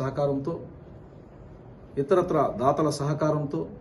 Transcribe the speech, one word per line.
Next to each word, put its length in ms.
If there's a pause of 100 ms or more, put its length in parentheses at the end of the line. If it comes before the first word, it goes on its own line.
సహకారంతో, 540 (1500)
ఇతరత్ర 360 (240)
దాతల 260 (120)
సహకారంతో 600 (200)